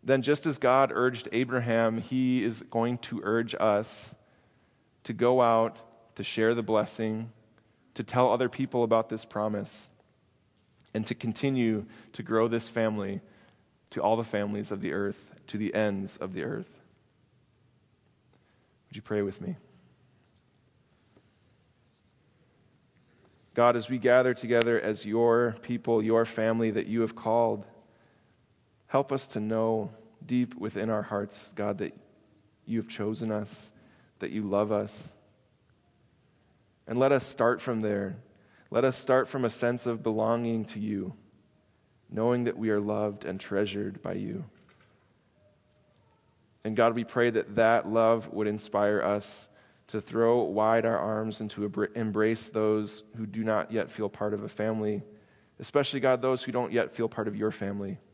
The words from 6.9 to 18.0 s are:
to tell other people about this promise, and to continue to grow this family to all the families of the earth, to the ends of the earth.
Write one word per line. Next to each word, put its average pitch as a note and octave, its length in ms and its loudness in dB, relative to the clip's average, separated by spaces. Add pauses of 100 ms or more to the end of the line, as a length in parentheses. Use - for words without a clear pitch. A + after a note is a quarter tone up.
to A2 120 -6
tell B2 260 4
other B2 160 2
people B2 380 0
about A2+ 240 2
this A2 160 -8
promise, G#2+ 640 -6 (1040)
and A2 140 -2
to A#2 60 -4
continue A2+ 720 0 (280)
to A2+ 100 -12
grow A2+ 240 2
this A#2 220 -2
family G#2 500 -2 (680)
to - 120 -6
all G#2+ 140 4
the A2+ 80 -2
families G#2 480 -4
of G2+ 80 -6
the F#2 140 -4
earth, G2+ 540 -6
to G#2+ 100 -8
the G#2 180 -2
ends G2 400 -2
of F#2+ 160 -8
the - 120 -6
earth. - 380 -8 (2000)